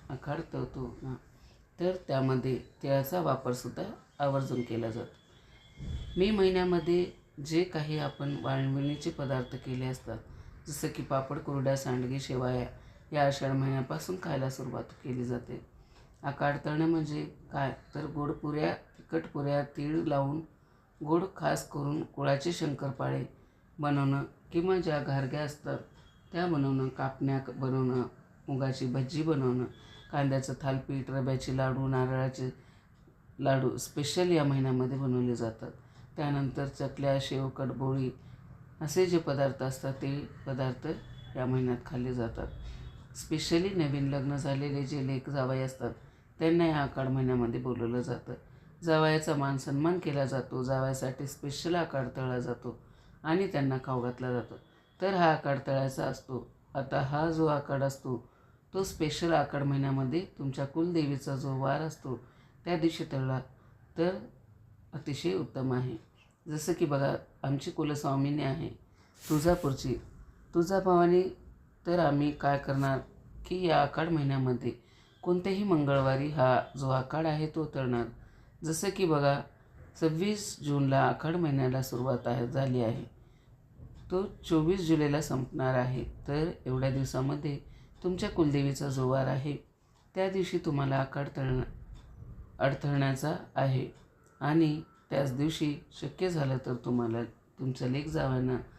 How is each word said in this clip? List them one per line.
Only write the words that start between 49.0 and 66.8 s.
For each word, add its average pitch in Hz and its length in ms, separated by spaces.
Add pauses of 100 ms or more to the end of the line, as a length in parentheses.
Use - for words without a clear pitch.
मान 139 220
सन्मान 147 420
केला 143 260
जातो, 131 380
जावयासाठी 135 640
स्पेशल 143 480
आखाड 151 420
तळला 127 220
जातो 123 400 (440)
आणि 170 240
त्यांना 135 380
खाऊ 127 180
घातला 123 300
जातो. 117 220 (460)
तर 190 140
हा 170 180
आखाड 143 340
तळायचा 135 380
असतो. 127 460 (240)
आता 139 260
हा 147 300
जो 160 160
आखाड 143 360
असतो, 131 480 (440)
तो 190 100
स्पेशल 165 480
आखाड 143 300
महिन्यामध्ये 139 640 (120)
तुमच्या 139 280
कुलदेवीचा 151 720
जो 135 200
वार 135 240
असतो, 147 400 (440)
त्या 175 140
दिवशी 165 260
तळला 131 360 (580)
तर 175 160 (760)
अतिशय 151 420
उत्तम 131 380
आहे. 127 240 (520)
जसं 156 240
की 170 120